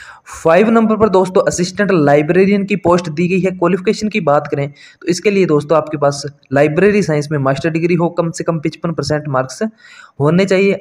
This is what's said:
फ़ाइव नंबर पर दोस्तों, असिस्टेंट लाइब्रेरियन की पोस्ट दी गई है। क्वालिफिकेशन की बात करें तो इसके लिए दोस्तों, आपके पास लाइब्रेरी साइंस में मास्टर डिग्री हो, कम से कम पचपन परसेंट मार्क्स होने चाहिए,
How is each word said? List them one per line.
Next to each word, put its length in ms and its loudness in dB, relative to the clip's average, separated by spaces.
फ़ाइव 360 2
नंबर 260 2
पर 120 2
दोस्तों, 340 2
असिस्टेंट 500 -2
लाइब्रेरियन 720 2
की 140 -2
पोस्ट 320 0
दी 180 -2
गई 120 0
है। 100 -2
क्वालिफिकेशन 580 -2
की 140 -4
बात 240 0
करें 220 -4
तो 400 -20
इसके 220 -2
लिए 160 2
दोस्तों, 320 0
आपके 200 -4
पास 240 0
लाइब्रेरी 500 2
साइंस 280 -2
में 100 -2
मास्टर 300 0
डिग्री 240 0
हो, 160 0
कम 200 -2
से 140 -10
कम 160 -2
पचपन 320 -6
परसेंट 360 -4
मार्क्स 340 -4
होने 240 2
चाहिए, 360 2